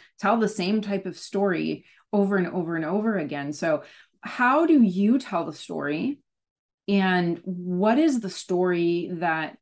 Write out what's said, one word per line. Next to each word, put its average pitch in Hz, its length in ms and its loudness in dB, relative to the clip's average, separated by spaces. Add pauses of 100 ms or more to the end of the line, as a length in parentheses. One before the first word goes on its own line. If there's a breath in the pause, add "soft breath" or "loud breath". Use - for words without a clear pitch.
(200 loud breath)
tell - 180 2
the 220 100 2
same 202 340 0
type 196 260 -4
of - 100 -8
story 160 680 -2 (280 soft breath)
over 202 240 2
and 180 80 2
over 170 300 -4
and 160 100 -2
over 208 320 0
again. 143 340 -6
So 147 300 -2 (400 loud breath)
how 269 460 2
do 320 160 6
you 202 340 4
tell 170 280 -4
the 160 80 -8
story? 160 640 -6 (680)
And 185 580 2
what 180 520 0
is 294 220 2
the 202 100 -6
story 175 840 0
that 160 480 -4